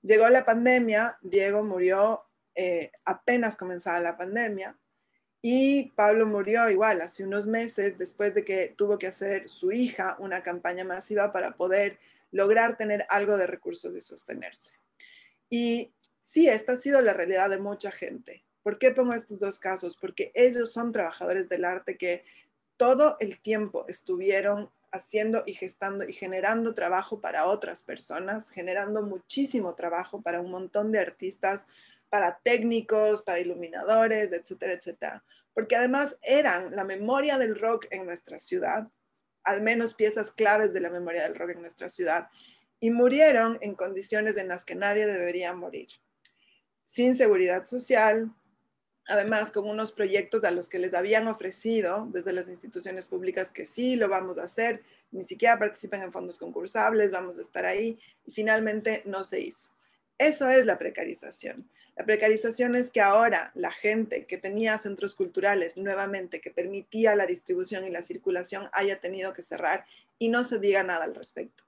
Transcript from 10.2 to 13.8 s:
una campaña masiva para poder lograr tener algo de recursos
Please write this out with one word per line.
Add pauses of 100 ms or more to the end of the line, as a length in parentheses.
una
campaña
masiva
para
poder (340)
lograr
tener
algo
de
recursos